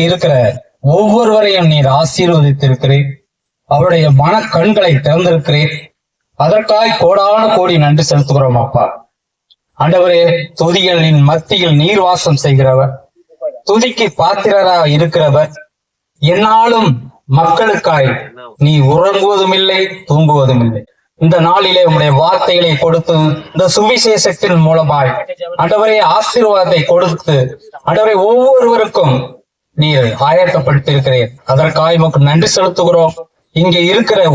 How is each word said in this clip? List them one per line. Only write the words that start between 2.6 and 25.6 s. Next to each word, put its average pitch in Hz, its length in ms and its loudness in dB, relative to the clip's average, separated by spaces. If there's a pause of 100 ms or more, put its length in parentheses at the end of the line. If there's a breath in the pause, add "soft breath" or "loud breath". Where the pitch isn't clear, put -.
அவருடைய 165 360 0 (160)
மன 165 120 0 (160)
கண்களை 180 460 0
திறந்திருக்கிறீர். 151 800 0 (640)
அதற்காய் 214 600 0
கோடான 202 440 2 (120)
கோடி 180 220 0
நன்றி 151 280 2
செலுத்துகிறோம் 135 540 0
அப்பா. - 260 -2 (920)
ஆண்டவரே, 175 440 2 (320)
துதிகளின் 170 680 0
மத்தியில் 160 520 0
நீர் 190 260 0
வாசம் 180 420 0
செய்கிறவர், 131 480 0 (720)
துதிக்கு 226 420 -2 (120)
பாத்திரரா 196 580 0 (200)
இருக்கிறவர், 151 580 0 (680)
என்னாலும் 220 680 2 (460)
மக்களுக்காய் 160 760 0 (480)
நீ 147 160 2 (140)
உறங்குவதும் 190 680 0
இல்லை, 190 220 0 (260)
தூங்குவதும் 143 580 2
இல்லை. 110 180 -4 (380)
இந்த 165 200 2
நாளிலே 185 460 2
உம்முடைய 151 300 0
வார்த்தைகளை 175 600 0
கொடுத்து, 165 400 -2 (380)
இந்த 180 120 0 (100)
சுவிசேஷத்தின் 208 920 0
மூலமாய், 160 460 0 (460)
ஆண்டவரே, 214 400 0 (180)